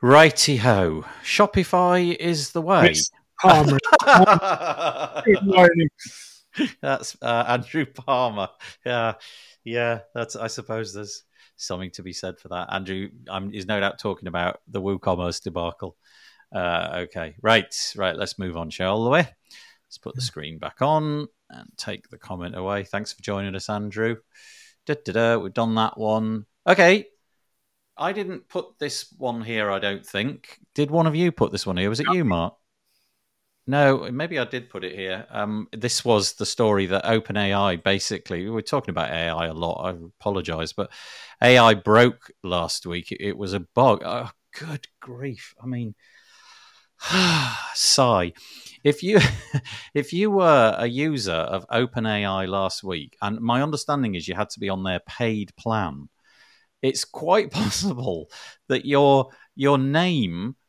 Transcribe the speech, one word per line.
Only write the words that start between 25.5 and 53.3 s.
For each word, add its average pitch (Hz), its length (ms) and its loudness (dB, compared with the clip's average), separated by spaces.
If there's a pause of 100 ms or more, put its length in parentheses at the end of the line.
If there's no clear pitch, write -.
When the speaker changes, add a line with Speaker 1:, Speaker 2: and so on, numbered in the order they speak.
Speaker 1:
done 113 220 0
that 110 220 0
one. 110 480 -2 (220)
Okay, 190 380 4 (920)
I 170 160 -4
didn't 185 360 -10
put - 300 -12
this - 380 -10
one 120 260 -6
here, 110 260 -4
I 98 100 -2
don't 98 260 -6
think. - 540 -8 (140)
Did 143 160 0
one 165 180 2
of 151 80 0
you 170 160 2
put - 200 0
this - 160 -6
one 92 100 -2
here? 95 120 0
Was 110 100 -4
it 151 80 -4
Speaker 2:
No. - 60 2
Speaker 1:
you, 175 120 0
Mark? 87 300 -2 (1120)
No, 135 440 2
maybe 151 280 -6
I 123 60 0
did 123 240 -10
put 92 140 -12
it 90 120 -8
here. 95 340 -8
Um, 107 440 -6
this 113 320 -4
was 107 280 4
the - 120 -6
story 104 420 2
that 92 180 -2
Open 110 320 -2
A 101 160 0
I 98 220 0
basically, 95 720 -4
we 104 40 -8
were 110 140 -6
talking - 280 -4
about 82 200 -4
A 82 180 -4
I 82 180 -4
a 80 60 -8
lot, 85 320 -6
I 92 60 -4
apologise, 82 840 -8
but - 160 -8 (520)
A 123 180 8
I 113 160 8
broke 110 560 4 (120)
last 87 440 -4
week. 87 240 -8
It, - 100 -10
it 98 160 -6
was 95 160 -8
a 101 60 -2
bug. 110 440 2
Oh, 117 280 -8 (260)
good 151 300 -14 (140)
grief. 127 600 -14
I 120 60 -12
mean, 120 260 -8 (1080)
<sighs> - 40 -16 (720)
sigh. 104 580 2 (500)
If 147 200 2
you, 196 160 4 (380)
<laughs> - 360 -10
if 143 200 -4
you 202 180 2
were 156 460 6
a 117 100 -2
user 123 460 -2
of 82 360 -4
Open 120 360 -2
A 104 200 0
I 95 200 -2
last 95 380 -4
week, 85 380 -8
and 104 180 -4